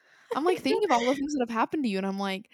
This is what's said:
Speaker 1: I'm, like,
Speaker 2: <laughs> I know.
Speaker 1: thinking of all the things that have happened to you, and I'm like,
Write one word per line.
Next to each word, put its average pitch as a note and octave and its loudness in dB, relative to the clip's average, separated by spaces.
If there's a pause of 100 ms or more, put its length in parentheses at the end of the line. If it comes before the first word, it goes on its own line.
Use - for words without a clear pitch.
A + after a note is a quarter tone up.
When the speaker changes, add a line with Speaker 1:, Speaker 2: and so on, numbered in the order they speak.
(360)
Speaker 1:
I'm, C#4 -2
like, F4+ 2
Speaker 2:
<laughs> - -
I - -8
know. - -14
Speaker 1:
thinking G#4+ 2
of - 4
all A#3+ 4
the C4 2
things C#4+ -4
that B3+ 0
have A#3 -6
happened D4 0
to A3+ 0
you, F#3+ 0
and F#3+ -2
I'm G3 -2
like, G3 -4